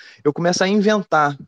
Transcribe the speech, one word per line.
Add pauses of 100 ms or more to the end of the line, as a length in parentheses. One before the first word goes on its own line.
(240)
Eu
começo
a
inventar (100)